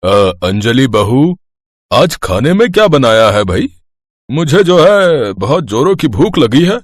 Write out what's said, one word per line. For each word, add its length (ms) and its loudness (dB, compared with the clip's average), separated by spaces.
अ, 280 0
अंजलि 440 -2
बहू, 500 0
आज 240 0
खाने 360 -2
में 200 0
क्या 140 2
बनाया 440 2
है 140 0
भाई? 240 -4
मुझे 340 0
जो 140 2
है 540 2
बहुत 320 -4
जोरों 320 -2
की 120 -4
भूख 300 -2
लगी 260 2
है। 200 -2